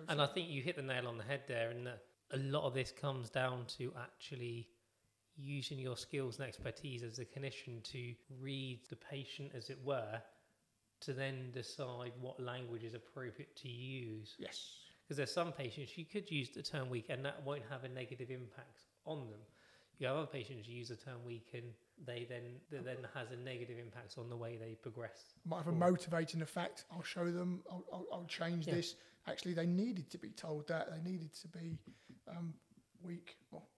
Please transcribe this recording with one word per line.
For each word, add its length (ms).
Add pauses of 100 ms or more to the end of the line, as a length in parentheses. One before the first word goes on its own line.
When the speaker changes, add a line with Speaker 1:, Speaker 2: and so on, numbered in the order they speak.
Speaker 1:
And 140
I 60
think 220
you 120
hit 160
the 40
nail 260
on 100
the 80
head 220
there, 240
in 120
that 200 (280)
a 60
lot 280
of 80
this 200
comes 360
down 360 (120)
to 240
actually 680 (680)
using 440
your 180
skills 420
and 80
expertise 560
as 160
a 60
clinician 580
to 300 (260)
read 400 (100)
the 60
patient, 600
as 140
it 140
were, 380 (800)
to 120
then 380
decide 600 (100)
what 180
language 440
is 100
appropriate 640
to 120
use. 680
Speaker 2:
Yes. 400 (300)
Speaker 1:
'Cause 100
there's 160
some 180
patients 460
you 80
could 260
use 200
the 100
term 280
weak 200
and 160
that 180
won't 260
have 140
a 60
negative 420
impact 540 (200)
on 240
them. 120 (580)
You 80
have 100
other 100
patients 400
you 100
use 120
the 60
term 300
weak 280
and 200 (300)
they 220
then, 360 (100)
that 140
then 120 (160)
has 180
a 40
negative 420
impact 400
on 120
the 80
way 200
they 180
progress 580 (120)
Speaker 2:
Might 120
have 100
a 40
Speaker 1:
forward. 200
Speaker 2:
motivating 500
effect. 500
I'll 120
show 280
them, 380
I'll, 220
I'll, 220
I'll 120
change 420
Speaker 1:
Yeah. 80
Speaker 2:
this. 200 (320)
Actually, 260
they 140
needed 440
to 60
be 140
told 360
that. 240
They 180
needed 260
to 140
be, 280 (500)
um, 260 (480)
weak. 360 (140)
Well, 160 (100)